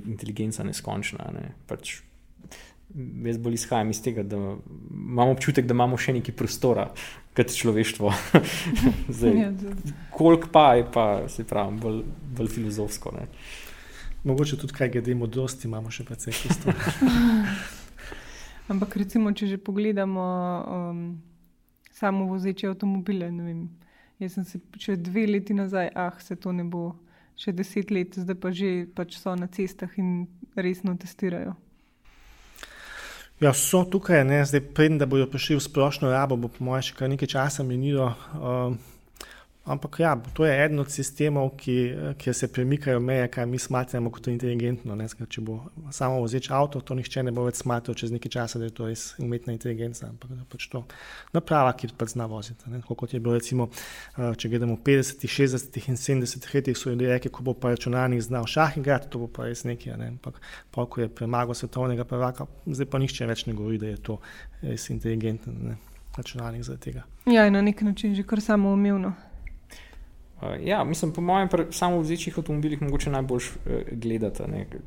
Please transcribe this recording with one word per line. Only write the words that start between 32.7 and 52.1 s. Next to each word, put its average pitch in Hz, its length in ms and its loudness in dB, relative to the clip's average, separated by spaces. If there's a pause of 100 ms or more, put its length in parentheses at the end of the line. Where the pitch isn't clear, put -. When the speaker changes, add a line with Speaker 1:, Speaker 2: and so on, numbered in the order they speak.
Speaker 3:
Ja, 143 120 8
so 180 320 4
tukaj, 180 380 6
ne, 143 220 6
zdaj, 139 160 4 (140)
preden 156 220 8
da 143 80 4
bodo 135 200 4
prišli 139 300 0
v 139 80 4
splošno 139 480 2
rabo, 135 260 4
bo 120 100 -2
po - 160 -8
moje 127 280 -2
še - 40 -20
kar 131 140 -2
nekaj 139 180 0
časa 143 360 0
minilo, 131 500 2 (220)
um, 123 420 -2 (920)
ampak 139 300 -6
ja, 160 160 4 (180)
to 156 120 4
je 143 200 6
eden 151 140 2
od 139 120 -2
sistemov, 139 680 0
ki, 127 180 0 (420)
kjer 123 180 -2
se 123 180 -2
premikajo 131 460 2
meje, 123 280 2
kaj 123 180 -2
mi 123 140 -2
smatramo 123 520 -2
kot - 200 -8
inteligentno, 120 640 -2
ne, 110 160 -4
ker 113 160 -10
če 113 160 -8
bo 110 120 -6 (360)
samo 131 300 0
vozeč 123 320 -2
avto, 143 260 2
to 127 160 -4
nihče 131 300 -4
ne 120 80 -2
bo 123 100 0
več 120 160 -2
smatral 120 380 -2
čez 117 160 -4
nekaj 117 180 -6
časa, 117 280 -4
da 113 80 -4
je 110 40 -12
to 113 160 -6
res 113 140 -6 (180)
umetna 120 320 -4
inteligenca, 117 560 -6
ampak 117 240 -16
da 127 160 -12
pač - 220 -12
to 127 100 -6 (560)
naprava, 143 400 4
ki 117 220 -6
pač 117 160 -2